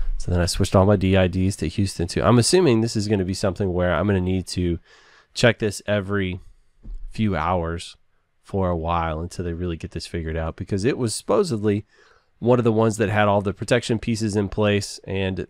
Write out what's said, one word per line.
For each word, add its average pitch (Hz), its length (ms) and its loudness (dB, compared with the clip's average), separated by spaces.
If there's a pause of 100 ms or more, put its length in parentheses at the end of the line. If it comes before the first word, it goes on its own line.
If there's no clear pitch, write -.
(180)
So - 120 -4
then 87 120 2
I 85 40 2
switched - 300 0
all 95 80 6
my 104 120 6
D 95 200 2
I 92 100 4
Ds 95 300 0
to 78 120 -4
Houston 95 380 -2
two. - 160 -2
I'm 110 160 6
assuming 123 440 4
this 117 140 -4
is 104 120 -2
gonna 101 160 2
be 92 80 -2
something 95 400 -2
where 87 220 0
I'm 82 120 0
gonna 101 140 2
need 92 280 -2
to 87 300 -2 (540)
check 117 260 2
this 104 260 -4
every 98 540 -2 (720)
few 107 240 -2
hours 85 640 -2 (440)
for 95 280 -2
a 87 80 0
while 82 420 -2
until 87 260 -8
they 85 80 -4
really 85 240 -4
get 85 140 -12
this - 160 -10
figured 80 300 -6
out, 80 180 -4
because 95 300 -4
it 135 120 0
was 117 160 -2
supposedly 107 720 0 (540)
one 120 220 2
of 117 40 -2
the 120 60 4
ones 110 280 2
that 107 100 2
had 104 180 2
all 101 140 4
the 98 120 -2
protection 120 460 0
pieces 107 380 -2
in 101 120 0
place, 104 560 0
and 95 460 -4